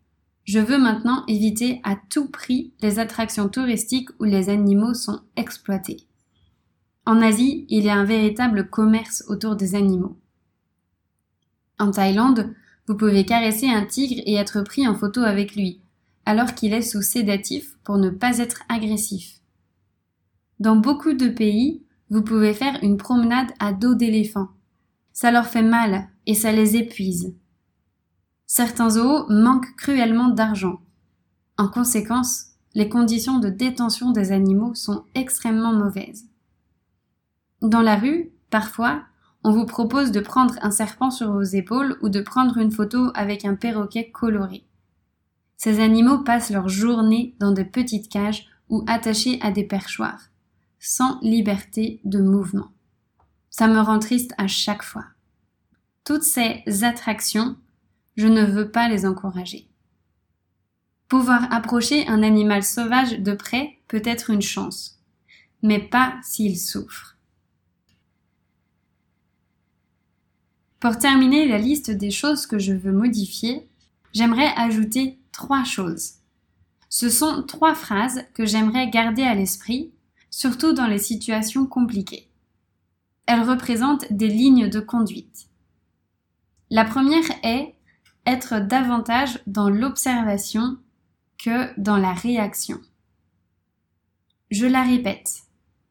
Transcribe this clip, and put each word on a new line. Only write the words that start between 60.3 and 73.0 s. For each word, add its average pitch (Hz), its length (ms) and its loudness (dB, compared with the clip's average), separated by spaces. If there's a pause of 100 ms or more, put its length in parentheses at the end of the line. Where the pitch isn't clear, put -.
Pouvoir 247 460 2
approcher 240 540 0
un 214 160 2
animal 208 400 4
sauvage 240 560 -2
de 196 140 -2
près 262 540 -6
peut 220 180 -4
être 233 240 -4
une 208 120 2
chance, - 580 -8 (640)
mais 214 160 2
pas 254 440 0
s'il 196 360 -4
souffre. - 580 -12 (3500)
Pour 226 180 0
terminer 269 500 6
la 220 100 2
liste 254 320 0
des 202 220 -4
choses 285 340 -2
que 214 140 -2
je 196 140 0
veux 190 180 -2
modifier, 220 760 -2 (460)